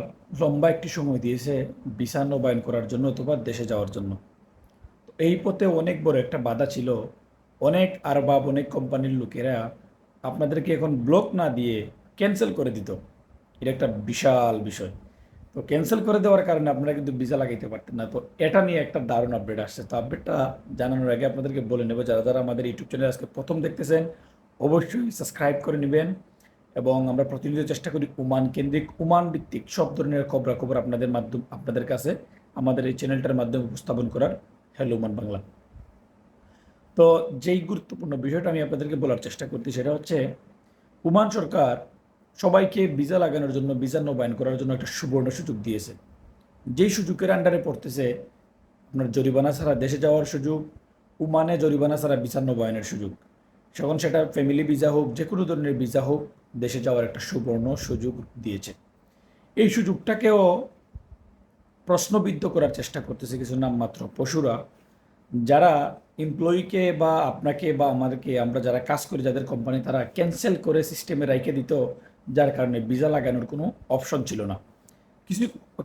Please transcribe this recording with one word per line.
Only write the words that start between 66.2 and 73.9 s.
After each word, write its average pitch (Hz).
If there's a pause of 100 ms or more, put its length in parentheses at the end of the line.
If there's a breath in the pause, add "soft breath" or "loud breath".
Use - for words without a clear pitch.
বা 160 (180)
আপনাকে 143
বা 143
আমাদেরকে, 131 (100)
আমরা 120
যারা 123 (100)
কাজ 147
করি 139
যাদের 131
কোম্পানি, 127
তারা 131 (160)
ক্যান্সেল 175 (120)
করে 160
সিস্টেমে 147
রাইখে 131
দিত, 135 (640 loud breath)
যার 143
কারণে 123
ভিসা 127
লাগানোর 127
কোনো 147 (320)